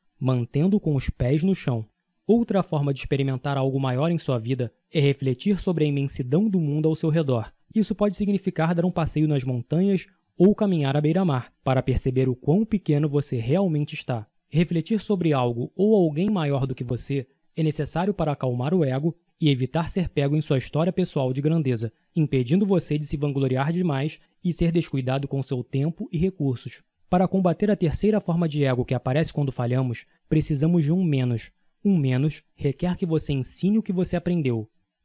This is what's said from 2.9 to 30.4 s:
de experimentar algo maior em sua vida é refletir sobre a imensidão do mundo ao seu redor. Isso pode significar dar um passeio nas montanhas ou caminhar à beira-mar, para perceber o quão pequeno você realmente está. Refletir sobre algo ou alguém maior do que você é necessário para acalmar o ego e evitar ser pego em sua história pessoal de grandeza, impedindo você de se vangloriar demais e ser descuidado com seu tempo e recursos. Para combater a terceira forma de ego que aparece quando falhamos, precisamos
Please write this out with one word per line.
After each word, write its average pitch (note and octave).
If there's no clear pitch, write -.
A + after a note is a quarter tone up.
de C3+
experimentar C3+
algo C3+
maior C3+
em E3+
sua B2+
vida B2
é E3
refletir C#3
sobre D#3+
a D3+
imensidão C#3+
do F#3+
mundo D3+
ao D#3+
seu D#3+
redor. C#3
Isso G#3+
pode G#3
significar F#3+
dar E3+
um F#3
passeio D#3
nas C#3+
montanhas D#3
ou G3+
caminhar D#3+
à D3
beira-mar, D#3+
para C3
perceber B2+
o B2
quão F#3
pequeno D3+
você C#3
realmente D3
está. A#2+
Refletir E3+
sobre F3
algo B2
ou G#3+
alguém F3
maior C#3+
do B2+
que -
você B2
é D#3+
necessário D#3
para D#3
acalmar C3
o F#3
ego C#3
e D#3
evitar C3+
ser F3+
pego C#3+
em D#3
sua C#3+
história D#3+
pessoal C#3
de C3+
grandeza, C3
impedindo D3
você F3
de D3+
se D3+
vangloriar C#3
demais D#3
e F3
ser E3+
descuidado C#3
com C#3
seu B2
tempo D3+
e E3+
recursos. D3
Para F3+
combater F#3+
a G3+
terceira G3+
forma E3+
de D3
ego B2
que -
aparece C3
quando C#3
falhamos, B2
precisamos D#3